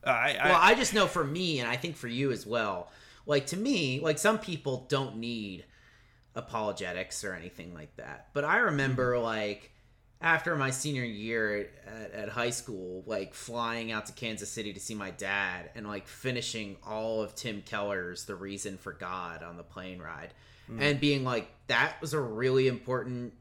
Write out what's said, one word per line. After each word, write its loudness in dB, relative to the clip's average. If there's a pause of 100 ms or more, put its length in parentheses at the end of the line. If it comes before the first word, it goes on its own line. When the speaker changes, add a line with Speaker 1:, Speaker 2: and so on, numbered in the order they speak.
Speaker 1:
I, 4
I 6
Speaker 2:
Well, 10
I 12
just 2
know 6
for 2
me, 0
and 0
I 2
think -4
for -10
you 2
as -2
well, 0 (340)
like, 4
to -4
me, 2
like, 2
some 6
people -4
don't 0
need -6 (720)
apologetics -4
or -4
anything -12
like -14
that. -12
But 0
I 6
remember, 4
Speaker 1:
Mm-hmm. 2
Speaker 2:
like, -2 (500)
after 4
my 2
senior -2
year 0 (160)
at, -12
at -6
high 0
school, -6
like, -4
flying -4
out -2
to -12
Kansas -6
City -6
to -12
see -8
my -6
dad -2
and, -10
like, -6
finishing -6
all -2
of -4
Tim -6
Keller's -4
The -6
Reason -8
for -12
God -8
on -12
the -14
plane -12
ride -12 (380)
Speaker 1:
Mm. -4
Speaker 2:
and 4
being 4
like, 0 (200)
"That 4
was -4
a 2
really 4
important -2